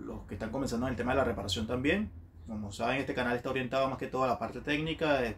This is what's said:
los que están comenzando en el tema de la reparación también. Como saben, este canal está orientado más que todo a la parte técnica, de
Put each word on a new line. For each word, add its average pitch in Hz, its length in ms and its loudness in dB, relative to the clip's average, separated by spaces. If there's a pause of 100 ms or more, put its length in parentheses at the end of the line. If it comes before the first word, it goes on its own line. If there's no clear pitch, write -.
los - 240 -8
que - 80 -8
están 110 160 -4
comenzando 123 360 0
en 131 40 0
el 120 80 -2
tema 123 140 2
de 135 40 4
la 131 80 6
reparación 113 420 0
también. 147 440 2 (360)
Como 107 260 -6
saben, 123 260 0
este 135 160 -2
canal 123 200 2
está 123 140 -2
orientado 131 400 2
más 131 80 -4
que 135 120 -4
todo 131 160 2
a - 20 4
la 117 120 2
parte 113 220 -4
técnica, 147 600 2
de 117 160 2